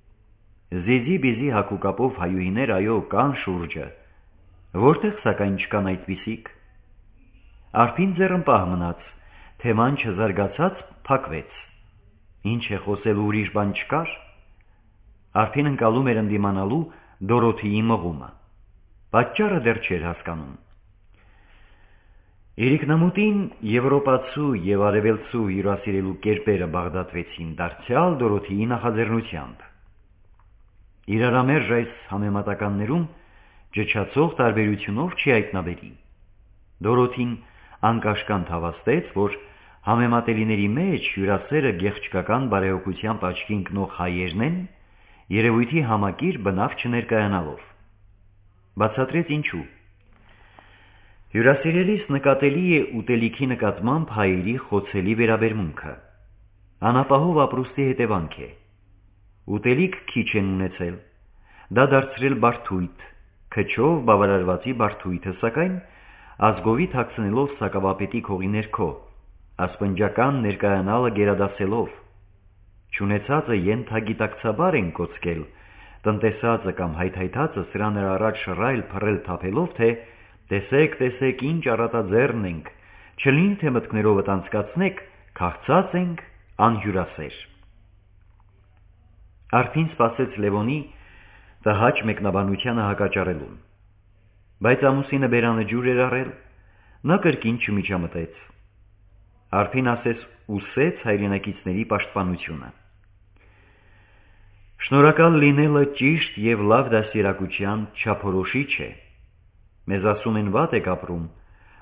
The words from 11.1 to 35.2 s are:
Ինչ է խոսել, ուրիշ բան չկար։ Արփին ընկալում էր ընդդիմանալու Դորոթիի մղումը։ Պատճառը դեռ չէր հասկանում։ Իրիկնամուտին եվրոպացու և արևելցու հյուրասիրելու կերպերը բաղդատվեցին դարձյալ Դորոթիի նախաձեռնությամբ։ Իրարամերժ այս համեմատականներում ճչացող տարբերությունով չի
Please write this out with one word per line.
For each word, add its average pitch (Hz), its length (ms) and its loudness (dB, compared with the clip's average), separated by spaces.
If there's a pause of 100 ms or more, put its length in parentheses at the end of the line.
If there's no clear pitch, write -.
Ինչ 117 160 -2
է 101 160 -4
խոսել, 104 400 0
ուրիշ 104 320 0
բան 101 220 0
չկար։ 160 340 -4 (1200)
Արփին 139 360 0
ընկալում 123 400 2
էր 110 140 0
ընդդիմանալու 101 580 0 (480)
Դորոթիի 110 560 2
մղումը։ 85 440 -2 (800)
Պատճառը 175 500 2
դեռ 113 160 0
չէր 87 240 -4
հասկանում։ 82 520 -8 (2000)
Իրիկնամուտին 165 800 2 (280)
եվրոպացու 131 800 2 (140)
և 101 180 2
արևելցու 107 640 2
հյուրասիրելու 95 720 -2
կերպերը 104 540 0
բաղդատվեցին 87 800 -6
դարձյալ 127 640 0
Դորոթիի 101 500 0
նախաձեռնությամբ։ 110 960 -2 (1400)
Իրարամերժ 120 600 2
այս 117 200 0 (140)
համեմատականներում 101 1000 -2 (720)
ճչացող 110 580 0
տարբերությունով 110 800 0
չի - 160 0